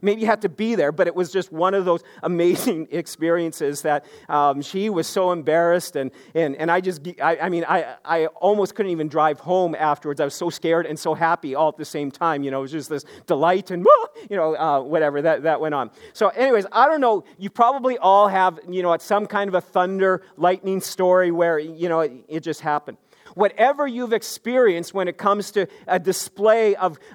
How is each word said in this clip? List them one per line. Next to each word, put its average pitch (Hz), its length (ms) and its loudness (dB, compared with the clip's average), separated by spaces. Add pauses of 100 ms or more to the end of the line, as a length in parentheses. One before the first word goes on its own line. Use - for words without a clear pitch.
maybe 208 200 0
you 214 40 0
had 214 160 2
to 202 60 -2
be 220 260 -2
there, 151 160 2
but 165 160 2
it 170 80 -4
was 175 160 -2
just 180 220 -4
one 180 220 0
of 190 100 0
those 170 180 0 (220)
amazing 175 640 0
<laughs> - 20 -16
experiences 160 920 -4
that, 147 220 0 (240)
um, 143 340 2
she 196 280 -4
was 165 160 -2
so 185 240 0
embarrassed, 170 640 0
and, 135 160 -4 (240)
and, 151 220 0
and 160 160 -2
I 185 80 2
just, 175 260 -8 (160)
I, 160 140 2
I 160 120 -4
mean, 170 200 -2
I, 147 260 -2 (100)
I 160 220 0
almost 196 480 0
couldn't 196 160 -4
even 160 160 -4
drive 151 320 0
home 180 380 0
afterwards. 147 440 -2
I 147 40 2
was 139 100 -6
so 175 160 -4
scared 165 360 0
and 151 120 -8
so 160 160 -2
happy 160 400 -2
all 151 140 2
at 147 80 -4
the 156 80 -10
same 147 260 -8
time. 165 220 -2 (100)
You 139 80 -4
know, 135 100 -4
it - 20 -6
was 135 100 -10
just 156 160 -8
this 147 160 -6 (220)
delight 175 440 2
and, 175 160 -2 (440)
you 202 60 -4
know, 160 200 0
uh, 147 240 0
whatever 147 400 0
that, 147 220 0
that 151 180 0
went 151 140 -2
on. 123 160 -4 (240)
So 208 140 2
anyways, 233 440 2
I 233 140 4
don't 302 160 2
know. 220 220 2 (120)
You 196 140 -8
probably 247 480 0
all 196 300 6
have, 185 380 0
you 180 160 -4
know, 170 140 2
some 208 300 -2
kind 202 220 -4
of 180 60 -6
a 175 60 4
thunder, 190 600 0 (160)
lightning 190 420 0
story 180 500 2
where, 170 280 2
you 160 320 -6
know, 165 100 0
it, 147 120 -2 (160)
it 156 120 -8
just 160 220 -8
happened. 147 340 -4 (380)
Whatever 254 520 2
you've 240 280 -4
experienced 220 800 0
when 185 140 -2
it 175 100 -8
comes 202 340 0
to 190 140 0 (200)
a 185 120 0
display 202 800 0
of, 175 220 -4 (160)